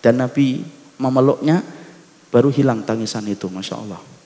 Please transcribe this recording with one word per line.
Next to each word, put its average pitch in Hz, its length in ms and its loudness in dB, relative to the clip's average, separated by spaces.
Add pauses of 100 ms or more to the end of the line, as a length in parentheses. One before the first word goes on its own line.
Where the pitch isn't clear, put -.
Dan 120 160 4
Nabi 131 480 0 (320)
memeluknya, 135 640 2 (640)
baru 135 240 4
hilang 131 320 0
tangisan 110 480 -4
itu, 101 160 -6
Masya 92 320 -8
Allah. 104 240 -12 (220)